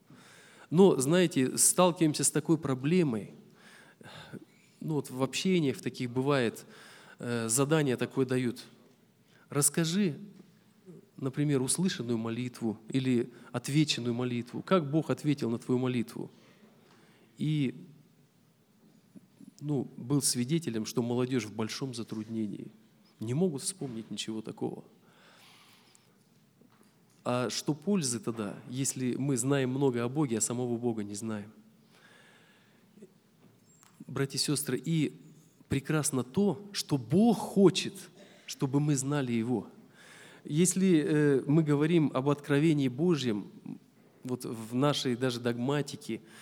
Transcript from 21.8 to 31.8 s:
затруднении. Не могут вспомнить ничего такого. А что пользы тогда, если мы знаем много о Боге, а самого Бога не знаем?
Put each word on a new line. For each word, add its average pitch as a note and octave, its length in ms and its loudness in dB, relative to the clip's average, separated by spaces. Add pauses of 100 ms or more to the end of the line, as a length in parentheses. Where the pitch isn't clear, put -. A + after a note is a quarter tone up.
затруднении. A2 760 -8 (480)
Не A2+ 140 -6
могут D3+ 300 -2
вспомнить A2+ 480 -8
ничего A2 320 -6
такого. A#2 400 -8 (2500)
А B2 200 0
что - 240 -4
пользы D3 460 -2
тогда, A2+ 360 -6 (140)
если B2+ 460 -2
мы C#3 200 0
знаем C3 360 0
много C3 320 0
о A#2+ 40 -2
Боге, C3 300 0
а G#2+ 40 0
самого A#2+ 360 -2
Бога A2+ 260 -2
не G2+ 120 -8
знаем? G#2+ 360 -8 (2500)